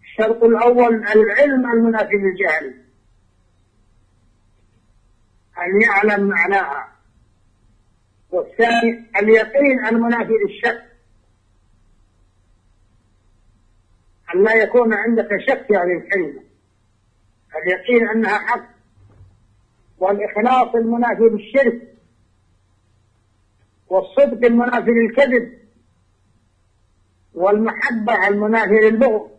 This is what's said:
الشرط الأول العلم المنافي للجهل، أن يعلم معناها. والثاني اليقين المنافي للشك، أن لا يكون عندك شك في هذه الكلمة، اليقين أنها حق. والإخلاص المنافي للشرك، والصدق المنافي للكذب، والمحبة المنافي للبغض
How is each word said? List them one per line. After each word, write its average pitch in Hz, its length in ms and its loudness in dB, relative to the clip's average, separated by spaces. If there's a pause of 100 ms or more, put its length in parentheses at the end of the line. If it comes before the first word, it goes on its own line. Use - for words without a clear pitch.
الشرط 226 420 -2
الأول 233 500 4
العلم 220 760 2
المنافي 220 440 0
للجهل، 175 580 -4 (2750)
أن 185 240 0
يعلم 202 460 0
معناها. 170 600 -4 (1400)
والثاني 233 840 -2
اليقين 226 720 2
المنافي 233 460 -2
للشك، 220 500 -4 (3500)
أن 190 100 2
لا 220 100 2
يكون 226 400 2
عندك 220 340 -2 (200)
شك 247 200 -4
في 208 80 2
هذه 175 220 -2
الكلمة، 156 440 -8 (1200)
اليقين 208 460 0
أنها 214 300 -2
حق. - 300 -6 (1300)
والإخلاص 214 760 0
المنافي 226 480 -2
للشرك، 226 600 0 (2000)
والصدق 233 580 0
المنافي 233 440 2
للكذب، 233 680 0 (1800)
والمحبة 214 920 -2
المنافي 208 460 0
للبغض 220 640 2